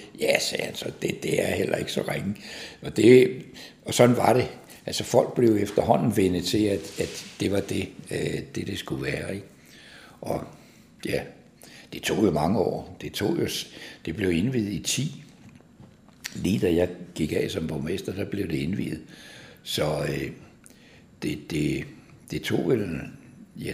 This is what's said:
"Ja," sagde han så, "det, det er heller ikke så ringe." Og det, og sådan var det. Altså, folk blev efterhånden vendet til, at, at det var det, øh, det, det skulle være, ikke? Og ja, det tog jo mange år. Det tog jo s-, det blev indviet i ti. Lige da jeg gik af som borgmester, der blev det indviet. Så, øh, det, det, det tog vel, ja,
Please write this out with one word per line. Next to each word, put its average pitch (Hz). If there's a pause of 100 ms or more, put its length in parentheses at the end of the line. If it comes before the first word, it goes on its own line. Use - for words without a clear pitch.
(200)
"Ja," -
sagde -
han -
så, - (100)
"det, -
det 90
er 92
heller 92
ikke -
så -
ringe." - (460)
Og -
det, 123 (560)
og -
sådan 123
var 104
det. 123 (380)
Altså, -
folk -
blev 113
efterhånden 110
vendet 90
til, 107
at, 98
at - (140)
det 98
var 98
det, 95 (220)
øh, 82 (160)
det, -
det 95
skulle 65
være, 87
ikke? 101 (760)
Og - (600)
ja, - (720)
det -
tog -
jo 98
mange 87
år. -
Det -
tog -
jo -
s-, - (320)
det 82
blev 95
indviet 104
i -
ti. - (1120)
Lige 90
da 87
jeg 87 (260)
gik 80
af -
som 80
borgmester, 78
der 98
blev 98
det 78
indviet. 80 (640)
Så, 76
øh, 69 (920)
det, -
det, 73 (480)
det 78
tog -
vel, 101 (540)
ja, 78